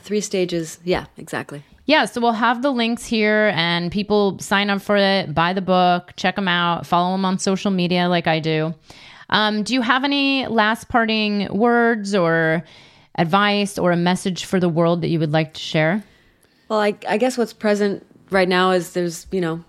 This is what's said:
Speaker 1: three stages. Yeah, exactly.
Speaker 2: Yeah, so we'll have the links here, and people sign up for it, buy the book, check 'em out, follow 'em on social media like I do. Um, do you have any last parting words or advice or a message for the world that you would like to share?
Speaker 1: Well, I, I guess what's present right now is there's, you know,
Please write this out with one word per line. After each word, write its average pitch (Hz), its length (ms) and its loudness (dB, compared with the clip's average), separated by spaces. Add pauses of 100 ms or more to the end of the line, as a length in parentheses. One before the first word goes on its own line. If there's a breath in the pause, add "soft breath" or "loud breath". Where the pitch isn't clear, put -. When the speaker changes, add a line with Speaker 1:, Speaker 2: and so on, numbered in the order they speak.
Speaker 1:
three 208 200 -4
stages. 170 640 -4
Yeah, 175 220 -2 (100)
exactly. 143 460 -12 (220)
Speaker 2:
Yeah, 285 200 4
so 226 160 -6
we'll 233 120 2
have 233 300 0
the 285 80 0
links 233 340 -2
here, 214 500 2
and 170 360 -2
people 202 480 0
sign 202 320 -2
up 196 120 -2
for 208 140 0
it, 196 380 0
buy 170 180 2
the 190 80 -2
book, 180 560 2
check 185 220 -2
'em 196 80 -2
out, 175 400 0
follow 180 280 0
'em 190 100 -2
on 202 140 0
social 196 340 0
media 175 360 0
like 175 200 0
I 160 100 2
do. 156 340 -2 (580 loud breath)
Um, 214 340 0
do 208 100 -4
you 262 60 2
have 254 240 0
any 277 420 0
last 220 420 0
parting 214 640 0
words 233 600 2
or 165 500 2 (520 loud breath)
advice 202 600 2
or 175 120 2
a 175 60 2
message 175 480 0
for 190 160 0
the 180 80 2
world 170 320 2
that 156 80 -2
you 160 100 0
would 151 140 0
like 156 220 0
to - 60 -14
share? 165 440 0 (640 soft breath)
Speaker 1:
Well, 220 100 0
I, 208 160 2 (140)
I 190 100 0
guess 254 180 0
what's 226 160 -2
present 208 540 -2 (240)
right 185 180 2
now 185 220 4
is 175 220 0
there's, 175 380 -4
you 190 100 -2
know, 165 280 -4